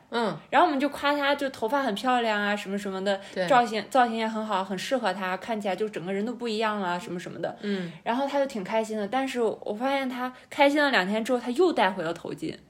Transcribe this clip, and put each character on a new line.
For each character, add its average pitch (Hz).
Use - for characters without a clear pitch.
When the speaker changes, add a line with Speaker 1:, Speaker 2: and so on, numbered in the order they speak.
Speaker 1:
嗯。 214
Speaker 2:
然 254
后 339
我 339
们 277
就 285
夸 285
他， 285
就 277
头 226
发 277
很 233
漂 247
亮 214
啊， 202
什 208
么 196
什 202
么 190
的， 196
Speaker 1:
对。 185
Speaker 2:
造 247
型， 214
造 247
型 226
也 226
很 220
好， 196
很 196
适 254
合 214
他， 190
看 214
起 202
来 185
就 214
整 190
个 185
人 196
都 247
不 226
一 214
样 214
了， 175
什 175
么 180
什 -
么 -
的。 -
Speaker 1:
嗯。 190
Speaker 2:
然 233
后 277
他 285
就 277
挺 220
开 220
心 214
的， 208
但 262
是 254
我 208
发 262
现 269
他 254
开 285
心 294
了 285
两 190
天 220
之 240
后， 247
他 247
又 320
戴 202
回 190
了 160
头 -
巾。 -